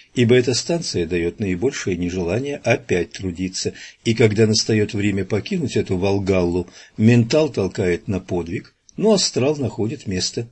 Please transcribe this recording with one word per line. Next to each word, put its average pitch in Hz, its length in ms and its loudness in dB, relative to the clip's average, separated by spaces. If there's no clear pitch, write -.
ибо 123 180 6
эта 127 200 4
станция 160 520 -2
дает 85 320 -2
наибольшее 98 580 -2
нежелание 90 600 -4
опять 98 560 -2
трудиться, 92 600 -6
и 117 100 0
когда 110 340 4
настает 107 440 0
время 101 320 -2
покинуть 117 520 -4
эту 98 220 0
Волгаллу, 92 720 0
ментал 120 520 4
толкает 104 600 -2
на 95 100 -2
подвиг, 85 560 -6
но 202 160 2
астрал 156 420 0
находит 120 540 -6
место 98 440 -6